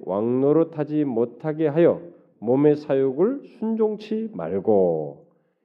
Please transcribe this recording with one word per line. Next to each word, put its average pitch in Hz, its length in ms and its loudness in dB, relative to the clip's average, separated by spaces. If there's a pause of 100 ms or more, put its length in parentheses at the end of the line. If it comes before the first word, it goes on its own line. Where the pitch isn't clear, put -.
왕노릇하지 147 1000 0
못하게 139 640 -4
하여 143 340 4 (380)
몸의 143 380 2
사욕을 147 680 -2 (160)
순종치 220 760 -4
말고." 82 960 0 (380)